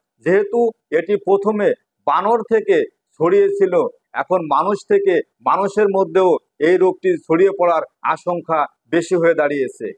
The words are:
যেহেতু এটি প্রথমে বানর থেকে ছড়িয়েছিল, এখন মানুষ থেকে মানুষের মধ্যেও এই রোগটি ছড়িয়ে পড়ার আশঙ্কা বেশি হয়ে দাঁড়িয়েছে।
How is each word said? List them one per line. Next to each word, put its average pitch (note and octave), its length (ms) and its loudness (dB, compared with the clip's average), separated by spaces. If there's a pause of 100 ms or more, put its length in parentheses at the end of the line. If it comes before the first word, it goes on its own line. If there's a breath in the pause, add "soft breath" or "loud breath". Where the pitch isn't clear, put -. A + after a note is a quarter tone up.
(260)
যেহেতু G3+ 340 0 (380)
এটি E3+ 160 -2 (140)
প্রথমে G3+ 400 0 (400)
বানর F#3+ 320 0 (120)
থেকে G#3 260 2 (420)
ছড়িয়েছিল, G3 540 2 (480)
এখন F3+ 180 -2 (160)
মানুষ F#3+ 220 -2 (140)
থেকে G3+ 220 2 (360)
মানুষের G3 460 0
মধ্যেও F#3 340 2 (380)
এই F3+ 160 4
রোগটি F#3 280 0 (140)
ছড়িয়ে F3+ 340 2
পড়ার E3+ 240 0 (300)
আশঙ্কা E3 460 -4 (340)
বেশি E3+ 280 -2
হয়ে E3 200 2
দাঁড়িয়েছে। C#3 440 -4 (120)